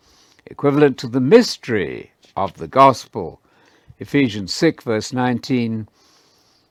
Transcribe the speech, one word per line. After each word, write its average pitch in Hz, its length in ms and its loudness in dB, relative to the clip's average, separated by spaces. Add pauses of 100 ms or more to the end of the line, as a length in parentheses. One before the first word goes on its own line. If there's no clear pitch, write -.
(460)
equivalent 139 520 2
to 127 100 -12
the 127 140 -4
mystery 113 880 0 (240)
of 95 200 -6
the 82 120 -12
gospel, 120 720 2 (580)
Ephesians 110 560 -2
six, - 300 -2
verse 107 300 -6
nineteen. 120 720 -4 (840)